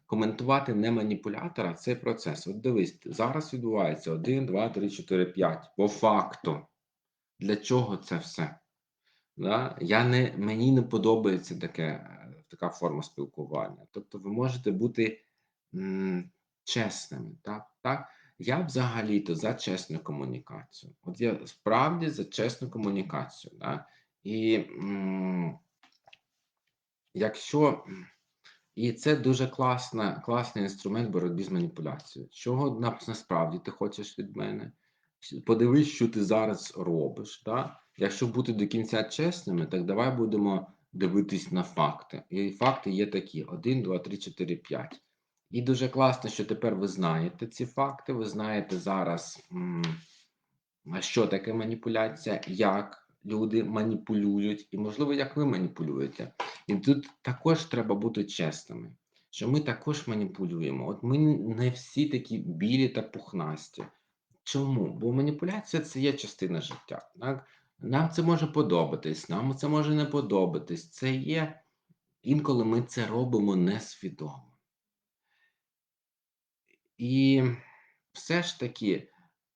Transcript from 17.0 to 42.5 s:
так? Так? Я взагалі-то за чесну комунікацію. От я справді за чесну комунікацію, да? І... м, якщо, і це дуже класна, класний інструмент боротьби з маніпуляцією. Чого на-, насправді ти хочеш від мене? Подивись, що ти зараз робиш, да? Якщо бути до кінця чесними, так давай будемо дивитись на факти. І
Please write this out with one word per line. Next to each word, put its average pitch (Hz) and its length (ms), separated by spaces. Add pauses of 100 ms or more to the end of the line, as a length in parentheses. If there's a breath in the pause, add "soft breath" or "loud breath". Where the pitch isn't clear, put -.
так? 104 220 (160)
Так? 131 280 (300 loud breath)
Я 165 220
взагалі-то 117 760
за 107 180
чесну 92 460
комунікацію. 64 960 (100)
От 90 180
я 117 260
справді 151 640
за 151 160
чесну 123 440
комунікацію, 95 920
да? 69 260 (380 soft breath)
І... 110 320
м, 92 1040 (1500)
якщо, 147 720 (920 loud breath)
і 117 180
це 151 220
дуже 127 320
класна, 123 800
класний 117 380
інструмент 101 460
боротьби 90 340
з 92 80
маніпуляцією. 80 800
Чого 127 480
на-, 117 280
насправді 87 520
ти 98 120
хочеш - 480
від 104 160
мене? 104 360 (720)
Подивись, 120 420
що 117 200
ти 113 160
зараз 107 540
робиш, 85 680
да? 117 340 (180)
Якщо 101 300
бути 120 260
до 104 140
кінця 110 360
чесними, 107 640
так 87 200
давай 110 260
будемо 104 560 (260 loud breath)
дивитись 95 580
на 90 120
факти. - 640
І 98 220